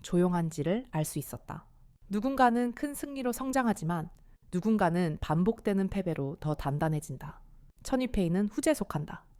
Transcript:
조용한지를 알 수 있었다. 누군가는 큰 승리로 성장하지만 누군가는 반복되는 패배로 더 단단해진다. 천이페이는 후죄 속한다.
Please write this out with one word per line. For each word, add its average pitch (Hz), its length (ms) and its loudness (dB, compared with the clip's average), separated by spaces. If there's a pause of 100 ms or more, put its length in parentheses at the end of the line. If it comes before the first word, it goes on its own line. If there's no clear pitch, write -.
조용한지를 175 920 0
알 156 140 0
수 - 120 -6
있었다. - 480 -10 (440)
누군가는 240 640 4
큰 285 200 -6
승리로 269 380 -4
성장하지만 220 760 0 (440)
누군가는 180 680 2
반복되는 196 680 2
패배로 160 540 -2
더 151 140 0
단단해진다. 147 880 -4 (420)
천이페이는 208 680 2
후죄 302 220 2
속한다. - 500 -6 (160)